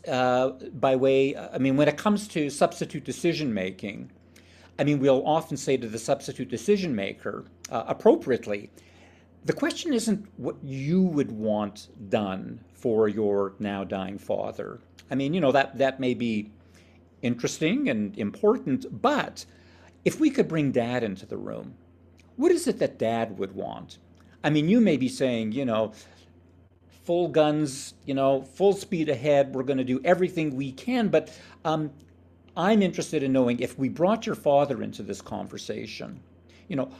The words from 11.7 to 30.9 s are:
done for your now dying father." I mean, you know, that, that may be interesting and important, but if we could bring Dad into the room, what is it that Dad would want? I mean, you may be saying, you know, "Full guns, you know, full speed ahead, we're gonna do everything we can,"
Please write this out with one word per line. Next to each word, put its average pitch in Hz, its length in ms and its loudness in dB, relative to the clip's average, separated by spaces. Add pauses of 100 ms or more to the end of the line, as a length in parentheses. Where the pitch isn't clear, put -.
done 107 520 -4 (140)
for 110 340 2
your 101 500 0
now 101 240 -4
dying 95 360 -6
father." 104 640 -8 (300)
I 131 60 -4
mean, 139 180 -2
you 190 60 0
know, 135 120 4
that, 135 260 4
that 131 200 2
may 127 160 0
be 110 380 -2 (680)
interesting 156 680 -2
and 104 280 -4
important, 127 840 -2
but 262 420 0 (600)
if - 160 0
we 302 100 4
could 214 160 2
bring 151 260 0
Dad 120 300 0
into 101 240 -6
the 107 100 -10
room, 110 380 -12 (600)
what 330 160 4
is 311 160 0
it 208 100 0
that - 200 -2
Dad 113 400 0
would 95 160 -4
want? 55 440 -10 (460)
I 151 60 2
mean, 151 180 2
you 233 120 6
may 185 160 6
be 127 120 0
saying, 113 440 -2
you 135 120 -4
know, 110 280 0 (1120)
"Full 175 240 0
guns, 151 640 2 (120)
you 135 80 -4
know, 135 280 2
full 190 300 2
speed 165 360 -2
ahead, 139 460 2
we're 131 100 -2
gonna 131 200 0
do 127 200 0
everything 170 520 2
we 135 160 -6
can," 240 360 -2